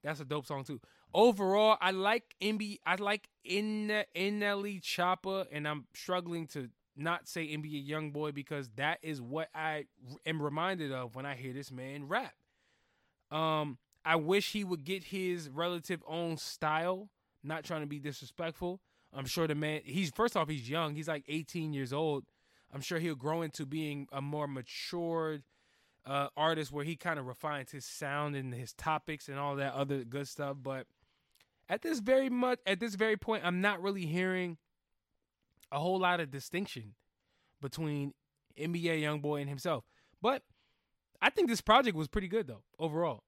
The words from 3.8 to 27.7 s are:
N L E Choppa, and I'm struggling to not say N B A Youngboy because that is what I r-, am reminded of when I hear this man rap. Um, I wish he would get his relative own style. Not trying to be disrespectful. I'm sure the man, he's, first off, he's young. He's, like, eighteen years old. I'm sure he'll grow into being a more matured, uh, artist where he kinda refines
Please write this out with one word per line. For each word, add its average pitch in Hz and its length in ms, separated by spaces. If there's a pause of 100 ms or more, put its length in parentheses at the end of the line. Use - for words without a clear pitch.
N 208 300
L 202 240
E 196 120
Choppa, 185 720
and 147 160
I'm 151 260
struggling 170 540
to 139 220 (260)
not 160 320
say 160 200
N 151 140
B 151 280
A 147 40
Youngboy 151 420
because 143 400
that 147 260
is 156 200
what 147 340
I 156 300 (240)
r-, 143 160
am 160 160
reminded 156 500
of 123 240
when 135 100
I 143 100
hear 127 180
this 135 180
man 135 360
rap. 220 260 (960)
Um, 151 480 (260)
I 160 120
wish 180 340
he 208 120
would 175 200
get 180 220
his 180 440
relative 170 580
own 165 300
style. 175 720 (340)
Not 156 200
trying 156 180
to 147 60
be 147 120
disrespectful. 165 800 (340)
I'm 135 120
sure 165 220
the 151 80
man, 151 300
he's, 151 260
first 233 260
off, 156 120
he's 127 200
young. 156 240
He's, 151 140
like, 151 200
eighteen 156 460
years 135 200
old. 147 320 (460)
I'm 139 100
sure 165 180
he'll 160 160
grow 156 260
into 156 240
being 143 460
a 139 100
more 147 260
matured, 156 920 (640)
uh, 139 220 (100)
artist 156 340
where 143 140
he 165 100
kinda 160 280
refines 135 480